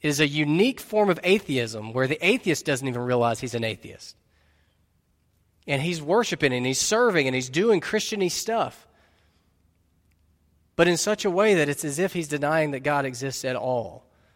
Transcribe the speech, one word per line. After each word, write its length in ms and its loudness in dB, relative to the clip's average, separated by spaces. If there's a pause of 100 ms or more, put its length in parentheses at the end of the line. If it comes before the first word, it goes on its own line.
It 60 -4
is 120 0
a 80 4
unique 520 2
form 300 0
of 140 0
atheism 720 0
where 140 2
the 180 -2
atheist 380 0
doesn't 240 -2
even 140 -4
realize 380 0
he's 160 -6
an 80 -4
atheist. 520 -10 (1500)
And 160 -2
he's 200 -4
worshiping 520 2
and 120 0
he's 140 0
serving 480 2
and 80 0
he's 140 -2
doing 300 4
Christian-y 480 -2
stuff, 600 -4 (1900)
but 120 4
in 80 4
such 300 -2
a 60 0
way 240 4
that 140 2
it's 140 -4
as 140 -6
if 160 0
he's 140 -4
denying 440 0
that 100 -6
God 220 0
exists 400 -6
at 120 -4
all. 500 -6 (300)